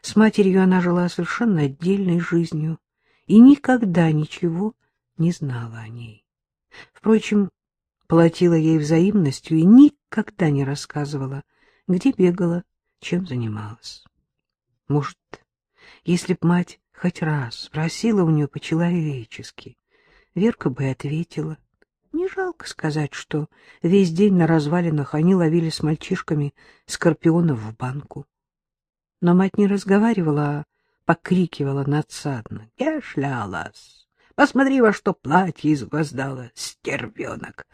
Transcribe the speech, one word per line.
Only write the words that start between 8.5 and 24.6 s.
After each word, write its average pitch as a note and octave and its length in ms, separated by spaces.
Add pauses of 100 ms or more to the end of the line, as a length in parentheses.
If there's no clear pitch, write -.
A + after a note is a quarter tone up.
ей D#3+ 240
взаимностью D#3+ 760
и D#3+ 60
никогда A3 840
не C#3 140
рассказывала, C#3 800 (440)
где F#3 240
бегала, F3 520 (360)
чем F3+ 280
занималась. A2 760 (840)
Может, C#3+ 300 (840)
если F3+ 300
б E3+ 80
мать F3 380 (140)
хоть - 280
раз D3 380
спросила F#3 640
у D#3+ 60
нее D3+ 180
по-человечески, D#3+ 1300 (560)
Верка - 360
бы C3+ 160
и - 20
ответила. D#3 720 (540)
Не F4 160
жалко F#4 400
сказать, D3+ 460
что - 360 (320)
весь F3+ 300
день G3 220
на F3 140
развалинах D#3+ 680